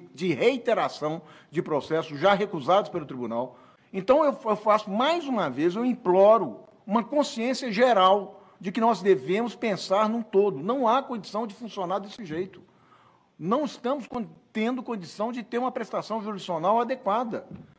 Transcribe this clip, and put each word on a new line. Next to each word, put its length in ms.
de 200
reiteração 880
de 120
processos 580
já 140
recusados 560
pelo 160
tribunal. 540
Então, 300
eu, 100
eu 100
faço, 340
mais 380
uma 240
vez, 240
eu 100
imploro 760
uma 200
consciência 680
geral 720
de 120
que 100
nós 220
devemos 520
pensar 540
num 140
todo. 340
Não 300
há 160
condição 420
de 80
funcionar 460
desse 260
jeito. 340
Não 280
estamos 420
con-, 180
tendo 300
condição 500
de 120
ter 160
uma 120
prestação 520
jurisdicional 580
adequada. 640